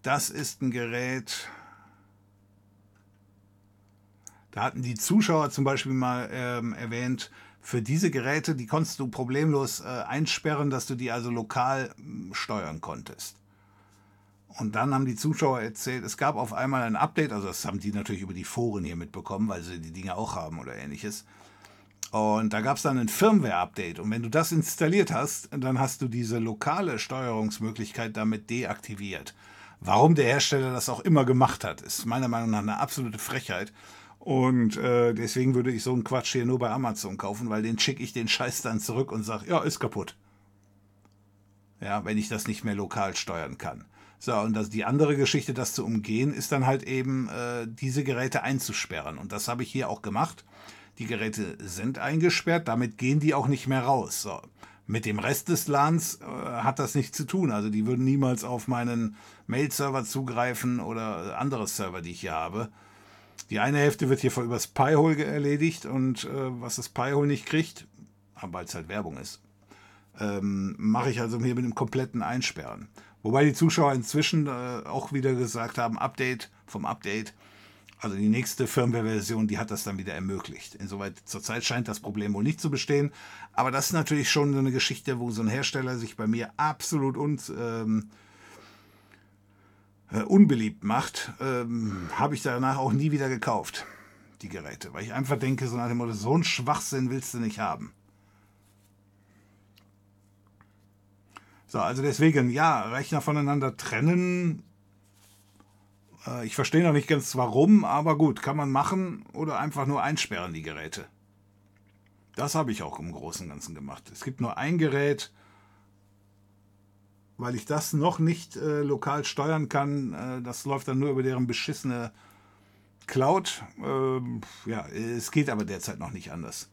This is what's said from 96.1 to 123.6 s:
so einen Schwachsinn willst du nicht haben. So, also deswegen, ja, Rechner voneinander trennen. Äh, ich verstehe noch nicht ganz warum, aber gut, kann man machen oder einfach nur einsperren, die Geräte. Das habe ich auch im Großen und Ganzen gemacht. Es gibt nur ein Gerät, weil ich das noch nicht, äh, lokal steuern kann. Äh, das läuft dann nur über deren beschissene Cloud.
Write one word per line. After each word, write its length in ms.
so 220
einen 100
Schwachsinn 640
willst 240
du 60
nicht 200
haben. 340
So, 120
also 240
deswegen, 480
ja, 300
Rechner 280
voneinander 560
trennen. 840
Äh, 180
ich 80
verstehe 300
noch 100
nicht 140
ganz 280
warum, 480
aber 320
gut, 280
kann 120
man 160
machen 640
oder 240
einfach 300
nur 160
einsperren, 500
die 80
Geräte. 460
Das 180
habe 180
ich 120
auch 160
im 120
Großen 360
und 20
Ganzen 240
gemacht. 400
Es 100
gibt 160
nur 200
ein 180
Gerät, 560
weil 180
ich 100
das 280
noch 260
nicht, 360
äh, 280
lokal 420
steuern 420
kann. 460
Äh, 300
das 220
läuft 220
dann 120
nur 100
über 140
deren 240
beschissene 640
Cloud. 560